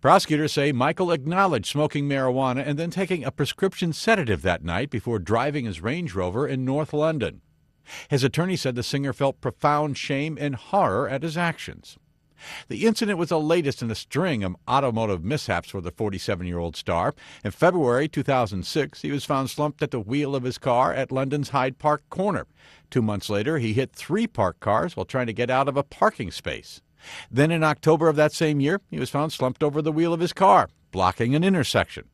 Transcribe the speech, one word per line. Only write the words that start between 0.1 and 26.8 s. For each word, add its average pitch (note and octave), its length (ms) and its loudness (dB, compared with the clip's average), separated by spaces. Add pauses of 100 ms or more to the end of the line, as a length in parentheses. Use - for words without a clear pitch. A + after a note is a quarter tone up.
say C#3+ 220 2
Michael D#3+ 400 0
acknowledged D#3+ 540 0
smoking C#3+ 420 0
marijuana C3 580 0
and D3 100 -4
then E3+ 120 -4
taking F3 340 -2
a C3 80 -4
prescription E3+ 640 -2
sedative C#3 480 2
that E2+ 200 0
night E2+ 280 -4
before A#2 280 -4
driving A#2 460 0
his F#2+ 160 -6
Range B2+ 340 -4
Rover F#2 320 -2
in C3 200 -4
North C#3+ 260 -2
London. D3+ 480 -2 (720)
His C#3 120 2
attorney E3 360 0
said B2+ 180 -2
the A#2+ 80 -4
singer C#3 300 -2
felt C#3 260 0
profound D3 580 0
shame D3 400 -4
and C#3+ 180 -4
horror C3 520 2
at C#3 160 -4
his D#3+ 140 -4
actions. - 600 -6 (720)
The B2+ 180 -2
incident G#3 320 2
was E3 120 -2
the E3+ 100 2
latest D#3 420 0
in A#2+ 80 -4
a G#2+ 60 -4
string C#3+ 480 -2
of F2+ 140 -4 (120)
automotive A2+ 540 0
mishaps G2+ 460 -2
for G2+ 100 -8
the E2+ 120 -8
forty-seven-year-old F2 840 -4
star. F#2 400 -2 (260)
In G3+ 100 -4
February D#3 580 2
two C#3+ 140 -4
thousand A2 420 0
six, - 380 -4
he C#3 100 -4
was C#3 100 -4
found C3+ 280 -2
slumped D3 300 -4
at D3 100 -4
the B2 100 -4
wheel C#3 340 -2
of C3 80 -2
his B2 140 -4
car C3 340 2
at C3 220 -2
London's C3+ 380 -2
Hyde C3 280 0
Park D3+ 300 0
corner. F#3 360 -2 (440)
Two B2+ 120 2
months G#2 280 -2
later, G#2+ 280 0
he A#2 140 -2
hit B2+ 220 -2
three G#3+ 340 -2
parked F#2+ 320 0
cars C3 380 0
while F#2+ 80 -4
trying B2+ 220 -4
to A2+ 60 -4
get A#2+ 160 -2
out C3+ 200 2
of C3+ 80 -2
a C#3 60 0
parking - 460 -2
space. - 520 -10 (480)